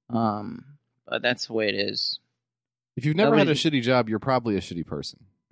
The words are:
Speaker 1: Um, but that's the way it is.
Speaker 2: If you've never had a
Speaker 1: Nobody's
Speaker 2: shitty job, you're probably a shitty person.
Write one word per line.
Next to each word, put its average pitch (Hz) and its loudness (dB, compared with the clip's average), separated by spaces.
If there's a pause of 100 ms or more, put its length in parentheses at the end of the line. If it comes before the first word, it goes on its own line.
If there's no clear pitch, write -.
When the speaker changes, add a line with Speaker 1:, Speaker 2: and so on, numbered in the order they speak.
Speaker 1:
Um, 107 -2 (420)
but - -4
that's 123 -2
the 120 -14
way 110 0
it 101 0
is. - -4 (760)
Speaker 2:
If 123 -8
you've 151 2
never 202 4
had 165 6
a - 2
Speaker 1:
Nobody's 143 0
Speaker 2:
shitty 147 2
job, 120 2
you're 110 0
probably 117 0
a 92 0
shitty 85 -8
person. - -10 (340)